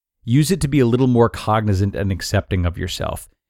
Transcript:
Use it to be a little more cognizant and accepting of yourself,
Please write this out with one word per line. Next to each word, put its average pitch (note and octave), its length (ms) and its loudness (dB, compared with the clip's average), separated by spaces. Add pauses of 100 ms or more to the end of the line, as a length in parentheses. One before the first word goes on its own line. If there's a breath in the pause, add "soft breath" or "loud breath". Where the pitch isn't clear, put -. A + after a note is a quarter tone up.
(240)
Use C#3 280 2
it F3 100 0
to D3+ 60 0
be C#3 120 0
a B2 60 4
little B2 220 2
more A#2 220 4
cognizant G#2 680 0
and G2 160 -2
accepting F#2+ 520 -2
of F2 140 -2
yourself, - 500 -8 (220)